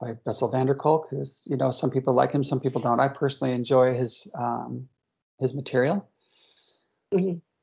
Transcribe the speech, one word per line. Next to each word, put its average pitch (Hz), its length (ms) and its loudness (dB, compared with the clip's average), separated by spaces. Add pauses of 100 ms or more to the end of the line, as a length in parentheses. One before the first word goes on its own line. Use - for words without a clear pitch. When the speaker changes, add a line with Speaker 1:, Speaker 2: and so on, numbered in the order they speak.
Speaker 1:
by 117 140 -8 (100)
Bessel 113 260 -2
van 131 160 2
der 135 80 4
Kolk, 156 360 0
who's, 139 340 -8
you 139 140 -2
know, 131 120 2
some 127 200 -2
people 131 240 0
like 131 180 4
him, 143 100 2
some 196 160 0
people 135 220 -2
don't. 120 180 0
I 135 80 4
personally 135 460 -2
enjoy 127 420 4
his, 123 400 -4
um, 123 540 -6 (500)
his 131 160 -2
material. 139 540 0 (1080)
Speaker 2:
Mm-hmm. 180 240 0 (240)